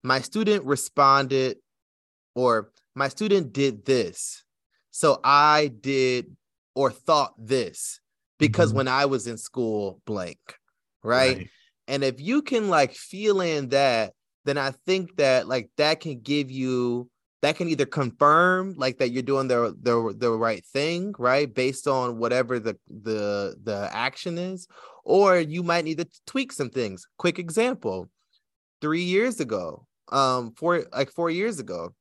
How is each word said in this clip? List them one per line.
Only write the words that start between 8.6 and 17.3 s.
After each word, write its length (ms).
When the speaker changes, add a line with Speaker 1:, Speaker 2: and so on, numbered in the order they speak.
Speaker 2:
Mm-hmm. 80
Speaker 1:
when 100
I 180
was 220
in 100
school, 680
blank, 340
right? 340
Speaker 2:
Right. 120
Speaker 1:
And 160
if 160
you 220
can, 280
like, 240
feel 480
in 280
that, 440
then 120
I 140
think 320
that, 300
like, 300
that 220
can 200
give 320
you, 580